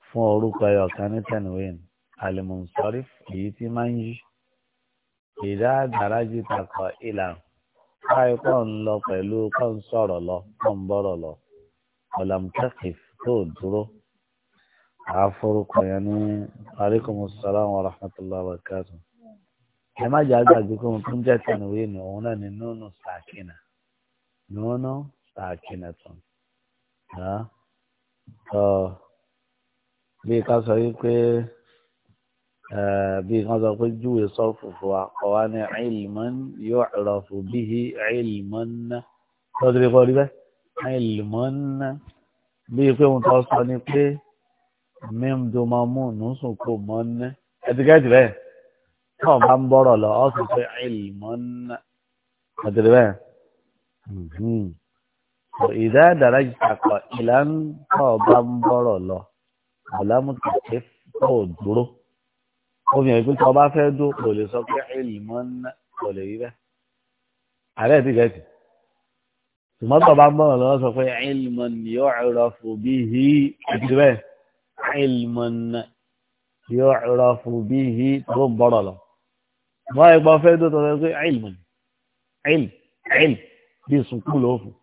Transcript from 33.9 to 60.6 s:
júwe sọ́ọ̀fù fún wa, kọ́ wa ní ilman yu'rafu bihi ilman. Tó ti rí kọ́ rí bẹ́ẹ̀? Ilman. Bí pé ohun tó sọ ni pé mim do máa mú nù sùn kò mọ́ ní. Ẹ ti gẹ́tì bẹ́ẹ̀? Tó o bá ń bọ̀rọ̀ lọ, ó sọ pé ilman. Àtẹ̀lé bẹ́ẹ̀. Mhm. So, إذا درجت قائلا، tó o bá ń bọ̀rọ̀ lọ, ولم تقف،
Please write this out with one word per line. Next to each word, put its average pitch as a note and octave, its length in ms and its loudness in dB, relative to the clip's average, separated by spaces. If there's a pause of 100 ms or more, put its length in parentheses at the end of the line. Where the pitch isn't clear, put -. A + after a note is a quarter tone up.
júwe A2+ 340 -2
sọ́ọ̀fù A2 440 -4
fún F#2+ 200 -10
wa, F#2+ 100 -2 (100)
kọ́ - 200 -6
wa G#2+ 140 0
ní A2 160 -6 (220)
ilman A2 520 -8 (220)
yu'rafu G#2 840 -4
bihi A#2 400 -6 (340)
ilman. A2 540 -8 (840)
Tó - 120 0
ti B2 120 4
rí B2 100 4
kọ́ B2+ 160 6
rí B2+ 100 2
bẹ́ẹ̀? C#3 160 2 (640)
Ilman. A2+ 640 -4 (1120)
Bí B2 240 0
pé C3 120 4
ohun C3 180 4
tó B2+ 180 4
sọ B2 200 0
ni B2+ 180 -2
pé C#3+ 240 -2 (1040)
mim B2+ 300 -4 (100)
do A#2+ 140 -2
máa A#2+ 240 0
mú C3 220 -4
nù A2 260 -8
sùn B2+ 220 -10
kò - 200 -8
mọ́ G#2+ 300 -6
ní. A#2+ 220 -8 (360)
Ẹ - 80 -4
ti B2+ 100 0
gẹ́tì D3 260 8
bẹ́ẹ̀? A#2 260 6 (880)
Tó C#3+ 80 2
o C#3 100 6
bá B2 160 6
ń C3 120 2
bọ̀rọ̀ C3 300 6
lọ, G#2+ 160 2
ó A#2+ 160 4
sọ A#2+ 160 -4
pé A#2+ 180 -2 (200)
ilman. G#2+ 600 -10 (1160)
Àtẹ̀lé G#2+ 320 4
bẹ́ẹ̀. A#2 240 6 (920)
Mhm. G2+ 580 -6 (880)
So, - 180 0
إذا A2+ 400 6
درجت C3 500 4 (160)
قائلا، A#2+ 600 0 (480)
tó - 200 0
o A2+ 120 2
bá G#2 200 6
ń A#2+ 100 0 (100)
bọ̀rọ̀ A#2 400 2
lọ, F#2 200 -6 (680)
ولم A#2 460 0
تقف، - 520 -6 (300)